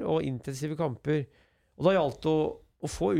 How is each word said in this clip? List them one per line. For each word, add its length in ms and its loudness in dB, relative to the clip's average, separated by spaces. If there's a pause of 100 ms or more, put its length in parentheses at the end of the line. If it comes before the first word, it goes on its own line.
og 160 2
intensive 540 -6
kamper. 400 -2 (580)
Og 80 0
da 140 6
gjaldt 240 -2
det 80 2
å, 80 4 (420)
å 80 -6
få 300 0